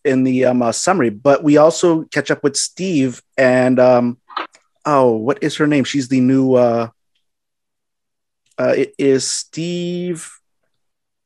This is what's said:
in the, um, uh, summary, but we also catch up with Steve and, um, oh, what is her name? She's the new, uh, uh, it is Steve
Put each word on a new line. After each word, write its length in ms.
in 200
the, 220
um, 160
uh, 100
summary, 380
but 340
we 120
also 500
catch 220
up 140
with 140
Steve 680
and, 420
um, 400
oh, 280
what 280
is 180
her 100
name? 160
She's 240
the 120
new, 360
uh, 320
uh, 180
it 220
is 320
Steve 960